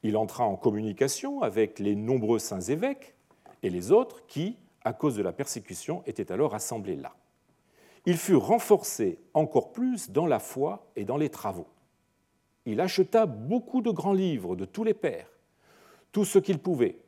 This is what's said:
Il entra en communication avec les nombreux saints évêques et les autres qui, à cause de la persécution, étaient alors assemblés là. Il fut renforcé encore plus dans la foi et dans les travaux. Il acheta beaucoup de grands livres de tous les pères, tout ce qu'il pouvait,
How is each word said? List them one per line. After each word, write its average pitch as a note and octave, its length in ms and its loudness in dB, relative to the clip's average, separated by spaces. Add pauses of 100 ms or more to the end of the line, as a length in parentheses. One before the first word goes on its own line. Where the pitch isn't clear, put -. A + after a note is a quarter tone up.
Il G#2+ 140 0
entra A2 280 0
en G2+ 120 0
communication B2 840 -2
avec G#2+ 360 0
les G2+ 180 0
nombreux A2+ 420 0
saints G2+ 220 -6
évêques E3 560 -4 (460)
et F#2+ 80 0
les F2+ 200 -2
autres A#3+ 360 4
qui, F#3 320 -6 (260)
à A2+ 80 0
cause C3 240 0
de G#2 60 -2
la F2+ 100 -2
persécution, C3+ 760 -8
étaient G#2+ 240 -6
alors A#2 240 0
assemblés G#2+ 420 -6
là. C#2 200 -14 (880)
Il F3 140 2
fut F#3 180 4
renforcé F#3 840 2 (160)
encore D3+ 380 2
plus B3 380 -4
dans D3 160 0
la C3+ 120 2
foi - 560 -6
et G#2 100 -6
dans A#2+ 120 -2
les D3 140 0
travaux. F#2 360 -8 (1000)
Il A2 140 -2
acheta F#3+ 460 4
beaucoup E3+ 540 -2
de A3+ 100 0
grands G3 220 0
livres D3 420 0
de F#2 100 -6
tous G#3 200 -8
les A3 100 2
pères, G#2 360 -6 (800)
tout G#3 120 2
ce F#3+ 140 6
qu'il F#3+ 200 2
pouvait, C3+ 500 0